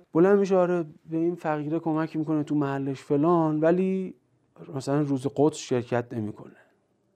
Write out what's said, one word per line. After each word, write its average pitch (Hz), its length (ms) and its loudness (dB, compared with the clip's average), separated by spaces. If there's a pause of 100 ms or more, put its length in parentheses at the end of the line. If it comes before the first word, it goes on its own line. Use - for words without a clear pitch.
(140)
بلند 190 260 6
می‌شه، 196 160 2
آره، 175 300 2 (240)
به 160 80 -4
این 170 180 0
فقیره 151 440 -4
کمک 160 360 -2
می‌کنه 156 280 -2
تو 147 120 -2
محلش 139 460 -2
فلان، 156 580 2
ولی 185 540 0 (640)
مثلاً 143 260 -2
روز 139 340 -2
قدس 151 220 2
شرکت 120 560 -4
نمی‌کنه. 107 420 -8 (600)